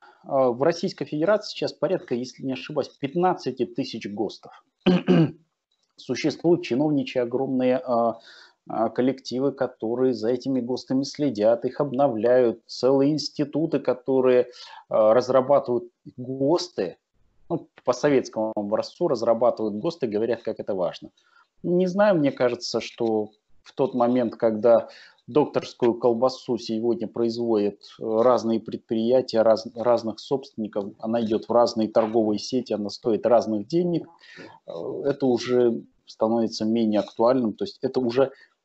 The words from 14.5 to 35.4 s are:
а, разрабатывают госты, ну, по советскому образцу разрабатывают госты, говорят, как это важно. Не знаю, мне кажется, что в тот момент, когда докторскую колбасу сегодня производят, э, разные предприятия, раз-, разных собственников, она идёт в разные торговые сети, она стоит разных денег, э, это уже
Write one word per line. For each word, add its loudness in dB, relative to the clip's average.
а, 6
разрабатывают 2
госты, -2
ну, -6
по 2
советскому 0
образцу -2
разрабатывают 0
госты, -4
говорят, -2
как -8
это -6
важно. -4
Не 2
знаю, 4
мне 2
кажется, -2
что -2
в -20
тот -2
момент, 0
когда 4
докторскую 0
колбасу 0
сегодня -4
производят, -2
э, -14
разные 2
предприятия, 0
раз-, 2
разных 0
собственников, -8
она -4
идёт -2
в -4
разные 2
торговые 0
сети, -6
она -4
стоит -2
разных 2
денег, -2
э, -12
это -2
уже 2